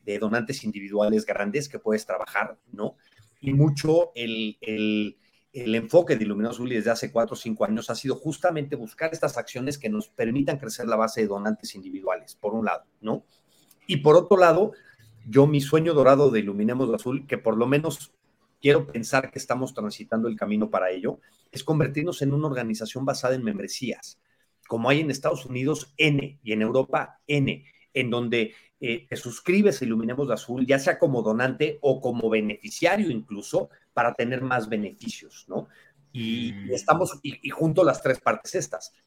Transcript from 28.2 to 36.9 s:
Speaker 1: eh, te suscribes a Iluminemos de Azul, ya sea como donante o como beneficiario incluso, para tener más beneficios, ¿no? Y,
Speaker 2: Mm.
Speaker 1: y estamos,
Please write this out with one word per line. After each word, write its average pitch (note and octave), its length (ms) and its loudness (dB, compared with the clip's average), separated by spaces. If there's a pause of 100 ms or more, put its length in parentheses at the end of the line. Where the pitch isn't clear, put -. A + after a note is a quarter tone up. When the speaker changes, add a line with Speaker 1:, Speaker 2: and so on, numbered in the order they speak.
Speaker 1:
eh, A#2 280 -6
te A#2 60 -8
suscribes F3+ 680 0
a B2+ 40 -2
Iluminemos A2+ 420 -2
de A#2 60 0
Azul, B2 320 -4
ya C3+ 140 4
sea E3 200 0
como C3+ 220 2
donante B2 600 0
o C#3+ 200 2
como A#2+ 280 -2
beneficiario A2 800 0
incluso, A2 600 -4 (240)
para A#2+ 200 2
tener B2 280 -4
más B2 260 -2
beneficios, - 800 -8
¿no? F#2+ 200 -8 (440)
Y, A#2 420 -4
Speaker 2:
Mm. G2+ 180 -8
Speaker 1:
y - 20 0
estamos, D#3+ 500 0